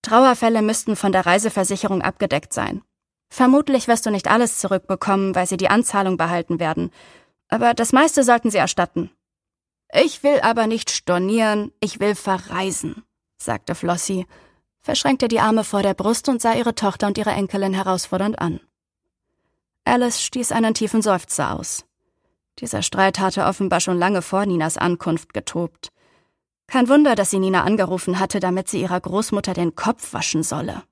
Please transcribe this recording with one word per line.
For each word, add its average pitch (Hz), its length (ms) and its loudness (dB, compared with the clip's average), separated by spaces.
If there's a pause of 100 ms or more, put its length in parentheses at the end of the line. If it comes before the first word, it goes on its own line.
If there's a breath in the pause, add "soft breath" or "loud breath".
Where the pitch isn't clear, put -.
Trauerfälle 226 600 4
müssten 214 320 0
von 196 180 0
der 185 140 2
Reiseversicherung 196 760 0
abgedeckt - 500 -4
sein. 107 300 -6 (460)
Vermutlich 262 600 4
wirst 233 180 2
du 220 40 -2
nicht 202 180 -2
alles 226 300 2
zurückbekommen, 190 760 -2
weil 180 120 0
sie 185 100 -2
die 185 120 0
Anzahlung 196 480 2
behalten 170 440 -2
werden. 170 320 -4 (560 soft breath)
Aber 233 260 2
das - 180 0
meiste 285 300 4
sollten 240 280 4
sie 202 80 0
erstatten.“ 175 520 -2 (840)
„Ich - 300 2
will 277 180 4
aber 226 260 2
nicht 226 240 -4
stornieren, 208 880 0
ich - 200 -6
will 202 140 0
verreisen“, 185 880 -6 (320)
sagte - 380 -6
Flossie, 175 520 -4 (540 soft breath)
verschränkte 269 480 0
die 220 120 2
Arme 220 240 2
vor 202 180 -2
der 196 120 0
Brust 214 340 -2
und 247 120 0
sah 226 140 2
ihre 233 200 -2
Tochter 208 320 -2
und 202 120 -2
ihre 214 120 -2
Enkelin 196 440 -2
herausfordernd 190 640 -2
an. 170 220 -4 (1200)
Alice 247 380 0
stieß - 300 -4
einen 226 220 0
tiefen 220 280 0
Seufzer 185 500 -2
aus. - 320 -8 (720)
Dieser 214 240 -6
Streit 190 360 0
hatte 185 260 0
offenbar 180 360 0
schon 180 180 -2
lange 180 240 0
vor 202 240 -2
Ninas 165 300 -2
Ankunft 170 580 -4
getobt. - 580 -8 (760)
Kein 262 220 2
Wunder, 285 260 6
dass 202 160 2
sie 196 80 0
Nina 190 240 2
angerufen 190 560 0
hatte, 208 220 -2
damit 185 280 -2
sie - 120 -4
ihrer 180 200 -2
Großmutter 196 540 -2
den 175 220 -2
Kopf - 360 -4
waschen - 300 -2
solle. - 500 -6